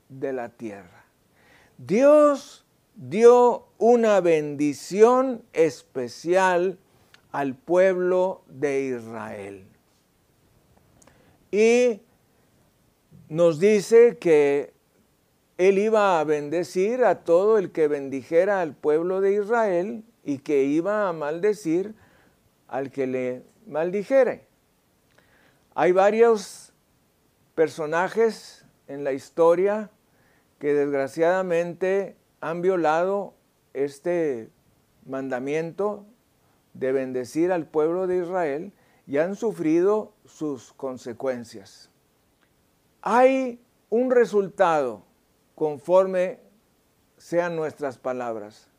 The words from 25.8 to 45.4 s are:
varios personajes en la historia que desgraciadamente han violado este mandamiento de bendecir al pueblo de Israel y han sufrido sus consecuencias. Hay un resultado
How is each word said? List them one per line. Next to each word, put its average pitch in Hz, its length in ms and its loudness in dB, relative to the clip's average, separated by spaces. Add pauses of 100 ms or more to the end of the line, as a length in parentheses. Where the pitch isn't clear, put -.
varios 214 800 0 (840)
personajes 170 1120 -4 (240)
en 143 160 -10
la 139 80 -4
historia 175 760 0 (680)
que 143 160 -2
desgraciadamente 170 1400 -2 (240)
han 165 220 -8
violado 180 720 -2 (400)
este 143 760 -4 (560)
mandamiento 147 1040 -8 (640)
de 131 200 -4
bendecir 131 600 -4
al 165 140 -4
pueblo 165 400 -2
de 180 160 -2
Israel 175 500 -6 (340)
y 135 120 -4
han 180 180 -2
sufrido 185 760 -2 (120)
sus 143 480 -12
consecuencias. 123 1160 -12 (1120)
Hay 254 600 2 (300)
un 247 200 0
resultado 170 920 0 (520)